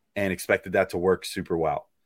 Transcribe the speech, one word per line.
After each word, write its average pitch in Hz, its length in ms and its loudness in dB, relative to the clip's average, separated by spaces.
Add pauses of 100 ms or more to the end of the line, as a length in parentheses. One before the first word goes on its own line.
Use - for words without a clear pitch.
(160)
and 98 180 0
expected 95 400 -2
that 95 160 4
to 101 80 -4
work 90 280 2
super 90 320 -4
well. 78 320 -2 (160)